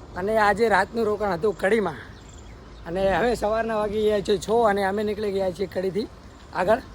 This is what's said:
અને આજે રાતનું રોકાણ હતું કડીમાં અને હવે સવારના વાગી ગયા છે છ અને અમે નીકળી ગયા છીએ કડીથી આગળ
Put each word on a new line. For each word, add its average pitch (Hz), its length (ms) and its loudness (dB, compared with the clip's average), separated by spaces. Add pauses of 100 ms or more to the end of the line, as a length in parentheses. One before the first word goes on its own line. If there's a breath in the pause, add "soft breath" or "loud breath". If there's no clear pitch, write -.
(180)
અને 208 200 0
આજે 208 320 4
રાતનું 208 360 2
રોકાણ 208 280 -2
હતું 170 240 0
કડીમાં 190 380 0 (920)
અને 185 300 2
હવે 226 180 2
સવારના 226 400 0
વાગી 214 280 0
ગયા 208 180 2
છે 202 160 2
છ - 120 -6
અને 208 340 4
અમે 196 200 0
નીકળી 208 280 -2
ગયા 190 200 0
છીએ 185 140 -4
કડીથી 190 420 -4 (460)
આગળ 196 280 2 (140)